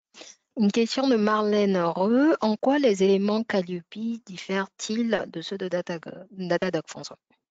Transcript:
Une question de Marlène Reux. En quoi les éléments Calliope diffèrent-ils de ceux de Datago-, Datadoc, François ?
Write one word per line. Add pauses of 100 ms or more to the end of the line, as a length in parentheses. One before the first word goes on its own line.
(560)
Une
question
de
Marlène
Reux.
En
quoi
les
éléments
Calliope
diffèrent-ils
de
ceux
de
Datago-,
Datadoc,
François ? (320)